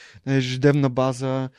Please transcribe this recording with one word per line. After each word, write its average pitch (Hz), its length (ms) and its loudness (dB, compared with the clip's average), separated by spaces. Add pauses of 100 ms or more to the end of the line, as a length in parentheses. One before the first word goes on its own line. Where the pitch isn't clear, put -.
(260)
на 135 80 0
ежедневна 135 560 2
база, 131 580 -2 (100)